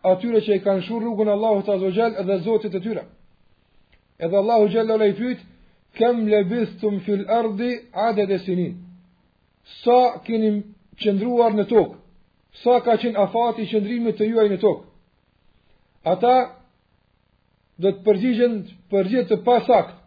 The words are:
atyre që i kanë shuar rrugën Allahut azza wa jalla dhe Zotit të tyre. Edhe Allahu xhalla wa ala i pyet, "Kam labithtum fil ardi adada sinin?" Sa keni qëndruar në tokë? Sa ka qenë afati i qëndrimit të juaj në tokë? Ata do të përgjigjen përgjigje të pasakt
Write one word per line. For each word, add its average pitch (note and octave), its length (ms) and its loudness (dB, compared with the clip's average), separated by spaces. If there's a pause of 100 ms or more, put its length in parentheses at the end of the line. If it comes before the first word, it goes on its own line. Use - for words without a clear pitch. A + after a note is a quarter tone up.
atyre G3+ 420 0
që G3+ 120 0
i F#3+ 60 -4
kanë F#3+ 240 0
shuar A3+ 160 -6
rrugën G#3+ 280 -2
Allahut G#3 380 0
azza F#3+ 160 -2
wa F#3 120 -2
jalla A3 300 -2
dhe G3 180 0
Zotit A3 280 -2
të F#3 100 -6
tyre. G#3+ 200 -8 (1160)
Edhe E3+ 220 0
Allahu G#3+ 300 4
xhalla A3+ 220 0
wa A3 60 0
ala G#3+ 80 4
i G3+ 120 0
pyet, B3 200 -6 (580)
"Kam A3+ 300 0
labithtum G#3 720 -2
fil G3+ 300 -4
ardi A3+ 420 -2 (220)
adada G3+ 460 -2
sinin?" F3+ 340 -4 (1120)
Sa B3 420 4
keni G#3+ 380 0 (380)
qëndruar A3 520 2
në G#3 180 0
tokë? G#3+ 240 2 (680)
Sa A#3+ 180 4
ka A#3+ 160 2
qenë A3 280 -2
afati A3+ 360 -2
i G#3 100 -6
qëndrimit A3 460 -2
të G#3 140 0
juaj A3 180 2
në F#3+ 100 -2
tokë? F#3+ 240 0 (1200)
Ata F#3+ 320 2 (1400)
do F#3+ 120 0
të G3 140 -12
përgjigjen A3+ 480 2 (380)
përgjigje G3+ 380 0
të G#3+ 140 2
pasakt A#3 520 2 (120)